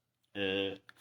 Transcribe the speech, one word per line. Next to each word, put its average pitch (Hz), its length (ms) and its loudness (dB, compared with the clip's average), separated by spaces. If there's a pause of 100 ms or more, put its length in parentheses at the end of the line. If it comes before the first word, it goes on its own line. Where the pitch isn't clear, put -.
(360)
E, 101 40 -4 (600)